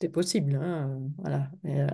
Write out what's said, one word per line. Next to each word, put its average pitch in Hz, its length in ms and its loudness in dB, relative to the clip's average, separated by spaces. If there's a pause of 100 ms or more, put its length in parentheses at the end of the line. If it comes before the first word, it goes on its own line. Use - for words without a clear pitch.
C'est 170 80 0
possible, 156 460 2
hein, 151 340 0
euh, 135 180 -4 (120)
voilà. 143 300 0 (140)
Et, 143 180 0
euh, 143 120 4